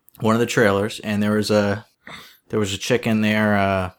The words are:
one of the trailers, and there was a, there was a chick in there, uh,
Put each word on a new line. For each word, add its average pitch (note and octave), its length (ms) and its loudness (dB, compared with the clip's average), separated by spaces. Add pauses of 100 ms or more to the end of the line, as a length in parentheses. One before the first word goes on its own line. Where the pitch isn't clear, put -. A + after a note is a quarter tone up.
(200)
one A2 140 2
of A2+ 60 2
the A#2+ 60 0
trailers, G#2+ 540 0
and G#2 220 -4
there G#2 100 0
was G#2+ 200 -2
a, G#2 340 0 (640)
there A2 100 -2
was G2+ 160 -2
a F#2 40 -6
chick - 280 0
in A2 140 0
there, G#2+ 360 2
uh, G2 420 0